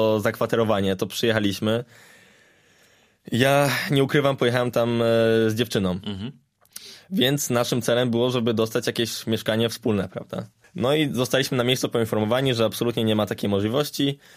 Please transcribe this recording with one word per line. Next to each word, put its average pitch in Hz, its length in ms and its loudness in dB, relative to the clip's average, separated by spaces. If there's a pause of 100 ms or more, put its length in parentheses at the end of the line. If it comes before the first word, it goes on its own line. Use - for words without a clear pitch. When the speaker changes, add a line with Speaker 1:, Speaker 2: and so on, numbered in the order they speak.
(160)
Speaker 1:
o 110 40 0
zakwaterowanie, 107 760 0
to 101 120 -4
przyjechaliśmy. 110 760 -2 (1500)
Ja 139 380 4 (220)
nie 139 120 4
ukrywam, 135 340 2
pojechałem 123 340 2
tam, 117 300 0
e, 117 40 2 (440)
z 107 60 -2
dziewczyną. 110 360 0
Speaker 2:
Mhm. 98 400 -8 (800)
Speaker 1:
Więc 123 400 0
naszym 120 320 0
celem 123 300 2
było, 120 200 2
żeby 120 220 0
dostać 113 340 -2
jakieś 117 400 -4
mieszkanie 110 420 0
wspólne, 104 400 -2
prawda? - 380 -10 (280)
No 135 200 2
i 151 180 2
zostaliśmy 127 440 0
na 123 60 2
miejscu 127 260 0
poinformowani, 117 640 0
że 113 120 2
absolutnie 117 380 -2
nie 110 120 2
ma 107 100 2
takiej - 240 -4
możliwości. 139 720 -2 (180)